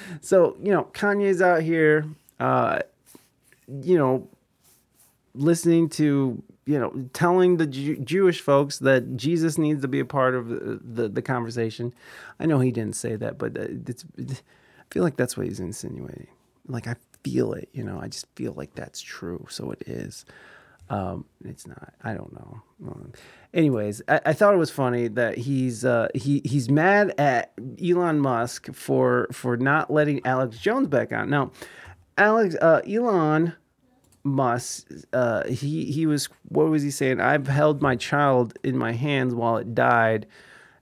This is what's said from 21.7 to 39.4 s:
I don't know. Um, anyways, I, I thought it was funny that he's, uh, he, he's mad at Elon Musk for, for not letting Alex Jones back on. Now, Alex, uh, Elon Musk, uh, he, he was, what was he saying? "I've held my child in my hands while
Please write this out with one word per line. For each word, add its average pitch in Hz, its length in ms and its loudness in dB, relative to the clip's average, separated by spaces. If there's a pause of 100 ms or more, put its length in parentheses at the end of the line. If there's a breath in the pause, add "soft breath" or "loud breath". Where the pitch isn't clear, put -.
I 113 100 -8
don't - 200 -12
know. - 280 -20 (240)
Um, - 280 -16 (400 loud breath)
anyways, 117 540 0
I, 151 180 4
I 160 80 2
thought 208 200 2
it 196 40 4
was 165 140 0
funny 123 360 -2
that 113 300 -2
he's, 127 480 -2
uh, 120 280 2
he, 139 300 0
he's 120 260 -2
mad 185 480 4
at 131 360 2 (280)
Elon 175 380 2
Musk 123 540 -2
for, 127 580 2
for 123 240 -4
not 139 340 0
letting 147 360 2
Alex 127 340 0
Jones 233 280 0
back 117 260 0
on. 107 160 -4
Now, 139 220 0 (640 loud breath)
Alex, 208 440 2
uh, 160 260 6
Elon 170 640 2 (680)
Musk, 131 680 -2 (220)
uh, 120 340 0
he, 147 380 -4
he 156 200 -2
was, 147 220 0 (220)
what 156 200 2
was 156 140 2
he 143 80 -2
saying? 131 300 0
"I've 135 260 2
held 147 340 2
my 139 140 2
child 127 680 2
in 131 140 -2
my 117 140 -2
hands 127 420 0
while 117 240 0